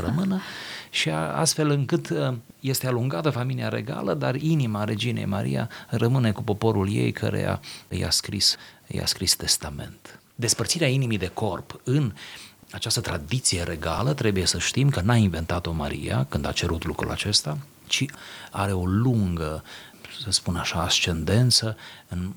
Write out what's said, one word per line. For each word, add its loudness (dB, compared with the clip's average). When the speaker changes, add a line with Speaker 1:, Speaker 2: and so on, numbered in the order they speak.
Speaker 1:
rămână. 2
Speaker 2:
<laughs> -12
Speaker 1:
Și 0
a, 0
astfel 2
încât, 2
uh, 0
este -2
alungată 2
familia -2
regală, -2
dar 0
inima 2
reginei -2
Maria 0
rămâne 4
cu -4
poporul 2
ei, 2
căreia -2
i-a -2
scris, 0
i-a -4
scris 0
testament. -4
Despărțirea 0
inimii 2
de -2
corp -4
în 2
această -2
tradiție -2
regală, 0
trebuie 2
să 2
știm 2
că 2
n-a 4
inventat-o 2
Maria -2
când -2
a -2
cerut -2
lucrul -4
acesta, -2
ci 0
are 0
o 0
lungă, 2
să -6
spun 0
așa, -2
ascendență 4
în -4